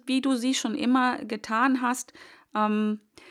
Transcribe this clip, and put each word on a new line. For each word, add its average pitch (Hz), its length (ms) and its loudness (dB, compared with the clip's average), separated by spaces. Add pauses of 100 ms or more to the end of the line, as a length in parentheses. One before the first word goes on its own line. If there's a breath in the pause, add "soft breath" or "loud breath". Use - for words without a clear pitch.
wie 262 140 0
du 269 160 2
sie 254 180 0
schon 220 220 -4
immer 254 480 2
getan 226 580 0
hast. 254 300 -4 (420 loud breath)
Ähm, 214 460 0 (320 loud breath)